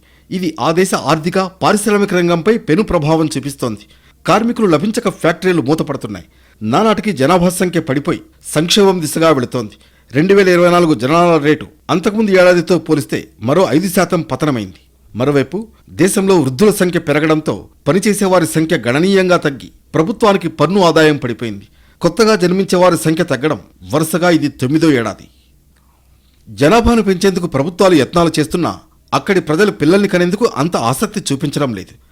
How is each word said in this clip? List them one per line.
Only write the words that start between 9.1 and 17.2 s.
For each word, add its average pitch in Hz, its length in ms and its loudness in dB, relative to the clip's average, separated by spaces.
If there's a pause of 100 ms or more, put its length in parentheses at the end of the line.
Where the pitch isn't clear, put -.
వెళుతోంది. 123 460 -4 (340)
రెండు 175 240 2
వేల 196 140 4
ఇరవై 175 220 4
నాలుగు 175 240 2
జననాల 160 440 2
రేటు 143 280 0 (240)
అంతకుముందు 202 400 -2
ఏడాదితో 180 480 4
పోలిస్తే 151 400 -2 (240)
మరో 143 280 0
ఐదు 160 180 0
శాతం 175 340 0
పతనమైంది. 123 580 -6 (340)
మరోవైపు 135 440 -2 (320)
దేశంలో 190 500 0
వృద్ధుల 151 300 2
సంఖ్య 180 300 0
పెరగడంతో 151 540 0 (340)